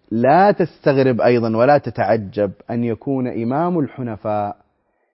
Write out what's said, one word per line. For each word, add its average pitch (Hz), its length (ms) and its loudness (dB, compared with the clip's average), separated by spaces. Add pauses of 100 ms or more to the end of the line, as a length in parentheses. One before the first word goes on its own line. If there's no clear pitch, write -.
(100)
لا 143 400 4
تستغرب 135 720 0
أيضا 113 360 2
ولا 135 220 4
تتعجب 104 760 -2 (180)
أن 120 140 -4
يكون 127 420 -4
إمام 139 520 -4
الحنفاء 110 760 -6 (580)